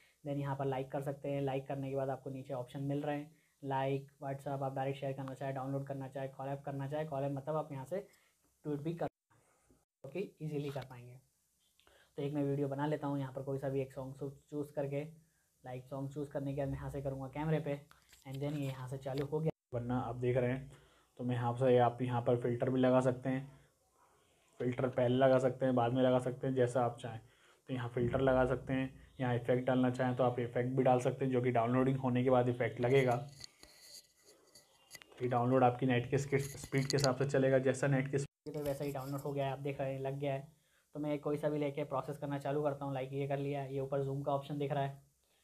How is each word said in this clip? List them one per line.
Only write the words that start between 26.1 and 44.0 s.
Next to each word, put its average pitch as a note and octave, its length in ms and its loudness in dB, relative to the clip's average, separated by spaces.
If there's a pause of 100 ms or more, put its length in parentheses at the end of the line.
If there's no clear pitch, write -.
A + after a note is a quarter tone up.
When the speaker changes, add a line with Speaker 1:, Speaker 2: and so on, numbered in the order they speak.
Speaker 2:
सकते B2+ 280 -4
हैं, C3 80 0
जैसा B2 300 4
आप A#2+ 160 -2
चाहें। A2+ 200 -10 (480)
तो C3+ 60 -6
यहाँ A#2+ 140 -4
फ़िल्टर A#2+ 320 2
लगा C3 260 6
सकते B2+ 260 -2
हैं, C3 180 0 (300)
यहाँ B2 160 2
effect B2 300 2
डालना B2+ 240 4
चाहें B2+ 260 0
तो C3 80 4
आप B2 140 2
effect B2 320 -2
भी C3+ 120 4
डाल B2+ 180 6
सकते B2 240 0
हैं, C3 80 0
जो B2 100 4
कि B2+ 80 2
downloading B2+ 480 4
होने B2 260 2
के C3 60 4
बाद B2 180 6
effect A#2+ 320 0
लगेगा। B2 320 4 (2000)
ये B2+ 60 2
download B2+ 360 6
आपकी B2+ 220 6
net B2 240 2
के C3+ 80 4
स्पीड - 680 -2
के C#3+ 100 0
हिसाब C3 200 4
से C3+ 100 0
चलेगा, C3+ 340 4
जैसा C3 260 2
net C#3 240 2
के C#3 80 0 (280)
Speaker 1:
ये D3 60 -8
तो D3+ 80 -6
वैसा C#3+ 240 -4
ही C#3+ 80 -4
download C3+ 280 -6
हो C#3+ 120 -6
गया C#3 140 -2
है, C3+ 60 -2
आप C3 60 -6
देख C#3 220 -4
रहे C3+ 120 -2
हैं C3+ 80 -6
लग C#3 180 -4
गया C#3+ 160 -2
है। C3+ 140 -6 (460)
तो D3 60 -6
मैं D3 180 -2
कोई D3 180 -2
सा D3+ 120 0
भी D3+ 100 0
लेके D3 260 -2
process C#3 340 -4
करना C#3+ 200 -4
चालू C#3+ 240 -2
करता C#3+ 220 -2
हूँ। C#3 100 -4
like C3 180 -6
ये C#3 160 -2
कर C#3+ 100 -2
लिया, C#3 260 -4
ये C3+ 160 -6
ऊपर C3+ 220 -2